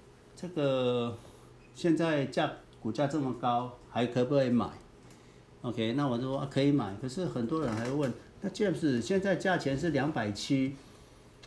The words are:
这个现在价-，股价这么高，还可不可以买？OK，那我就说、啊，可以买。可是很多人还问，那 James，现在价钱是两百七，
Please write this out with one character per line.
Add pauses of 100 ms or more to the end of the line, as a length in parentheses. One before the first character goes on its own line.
(360)
这
个 (560)
现
在
价-， (300)
股
价
这
么
高， (120)
还
可
不
可
以
买？ (960)
OK，
那
我
就
说、
啊，
可
以
买。
可
是
很
多
人
还
问， (300)
那
James，
现
在
价
钱
是
两
百
七， (720)